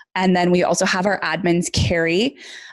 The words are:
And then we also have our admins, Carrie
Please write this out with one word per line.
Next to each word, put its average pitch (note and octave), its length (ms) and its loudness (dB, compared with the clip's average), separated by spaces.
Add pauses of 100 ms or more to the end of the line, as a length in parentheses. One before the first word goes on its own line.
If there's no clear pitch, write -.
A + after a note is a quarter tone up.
(140)
And F#3 200 2
then F3+ 160 2
we F3+ 120 4
also F3+ 240 0
have F#3 180 0
our G3+ 160 0
admins, E3+ 520 -2
Carrie F3 640 0 (360)